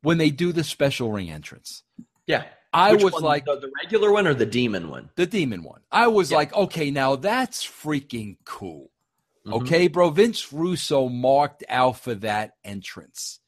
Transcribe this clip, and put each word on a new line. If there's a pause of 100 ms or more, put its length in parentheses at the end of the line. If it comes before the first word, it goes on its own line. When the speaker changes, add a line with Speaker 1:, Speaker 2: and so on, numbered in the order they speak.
Speaker 1:
When
they
do
the
special
ring
entrance. (440)
Speaker 2:
Yeah. (280)
Speaker 1:
I
Speaker 2:
Which
Speaker 1:
was
Speaker 2:
one?
Speaker 1:
like
Speaker 2:
The,
the (100)
regular
one
or
the
demon
one?
Speaker 1:
The
demon
one. (100)
I
was
Speaker 2:
Yeah.
Speaker 1:
like,
"Okay,
now
that's
freaking
cool." (560)
Speaker 2:
Mm-hmm.
Speaker 1:
Okay,
bro,
Vince
Russo
marked
out
for
that
entrance.